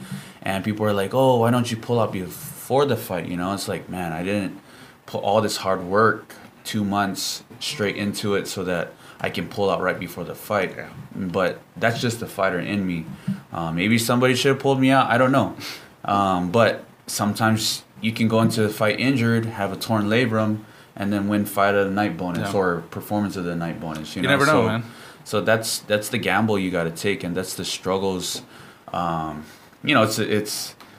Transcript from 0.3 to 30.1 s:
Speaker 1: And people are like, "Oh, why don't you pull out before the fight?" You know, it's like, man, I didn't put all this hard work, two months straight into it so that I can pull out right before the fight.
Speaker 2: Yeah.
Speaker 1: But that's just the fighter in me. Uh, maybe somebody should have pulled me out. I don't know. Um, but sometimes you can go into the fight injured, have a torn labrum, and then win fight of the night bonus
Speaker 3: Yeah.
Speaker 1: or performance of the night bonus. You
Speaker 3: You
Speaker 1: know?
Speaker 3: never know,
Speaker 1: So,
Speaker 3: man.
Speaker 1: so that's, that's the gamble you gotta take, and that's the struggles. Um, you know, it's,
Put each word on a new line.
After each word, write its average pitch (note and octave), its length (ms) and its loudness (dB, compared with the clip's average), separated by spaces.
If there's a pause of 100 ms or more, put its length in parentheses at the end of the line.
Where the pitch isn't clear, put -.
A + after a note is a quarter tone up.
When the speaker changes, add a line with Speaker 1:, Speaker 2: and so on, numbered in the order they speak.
Speaker 1:
And F#2+ 200 -2
people G#2+ 240 0
are G#2 60 2
like, G2 200 0
"Oh, B2+ 260 6
why A#2 120 6
don't A#2+ 180 2
you A2 80 -4
pull A#2+ 220 -2
out G#2+ 140 0
before G#2 760 -2
the A#2+ 100 0
fight?" F2 300 -6
You F2 100 -6
know, F2+ 180 -2
it's G2 120 -6
like, F2 220 -6
man, F2+ 240 -6
I E2 100 -6
didn't G2 380 -4 (440)
put - 200 -8
all G#2 160 4
this G#2 160 -2
hard F#2+ 260 -2
work, G2+ 500 2 (300)
two G#2 220 -2
months G2 580 -2 (160)
straight - 380 -2
into G2+ 400 -2
it F2+ 100 -2
so - 160 -6
that F2 300 -2 (280)
I F2+ 100 -2
can F2 180 -6
pull G2+ 200 0
out F2 140 0
right F2+ 160 0
before F2 240 -10
the D#2+ 140 -10
fight. F#2+ 400 -2
Speaker 2:
Yeah. D2+ 120 -12 (280)
Speaker 1:
But F#2 420 -2 (180)
that's A#2 240 0
just A#2+ 200 -2
the F2 80 -6
fighter F#2+ 320 0
in G2+ 260 -2
me. E2+ 180 -2 (480)
Uh, E2 200 -4
maybe G#2 260 4
somebody B2 380 4
should C3+ 140 4
have C3+ 100 0
pulled C#3 200 2
me C3 120 6
out. C3 180 6
I A#2 80 6
don't C3 140 6
know. G#2+ 240 4 (480)
Um, F#2 480 2
but A2 320 4 (240)
sometimes A2 720 0 (180)
you A2+ 120 0
can A2+ 160 2
go A2 120 4
into A2 220 4
the G#2 80 2
fight G#2+ 300 0
injured, A#2 460 2
have G2+ 260 -4
a F2+ 40 -6
torn G#2+ 320 0
labrum, A2 520 2 (360)
and G2+ 160 -2
then G#2 160 0
win G#2 180 2
fight G2+ 280 2
of G2 120 4
the G2 60 -2
night G2 240 0
bonus F2+ 360 -4
Speaker 3:
Yeah. G#2 60 2
Speaker 1:
or F2+ 180 2 (140)
performance G2+ 460 -4
of F2+ 80 -4
the F2 120 -4
night D#2+ 240 -6
bonus. D#2 360 -10
You F#2+ 60 -4
Speaker 3:
You B2+ 60 0
Speaker 1:
know? C#3 60 4
Speaker 3:
never C#3 120 4
know, D3 160 4
Speaker 1:
So, A2+ 60 2
Speaker 3:
man. A2+ 140 -2 (420)
Speaker 1:
so G#2 160 0
that's, A2 400 2
that's G#2 280 -2
the A#2+ 100 -2
gamble G2+ 400 2
you F#2 120 0
gotta E2+ 200 0
take, F#2 340 -2
and F2 120 -4
that's F#2 180 -6
the F2+ 100 -8
struggles. F#2 760 -4 (500)
Um, D#2 520 -4 (380)
you C#3+ 120 0
know, A#2 80 6
it's, A2 160 0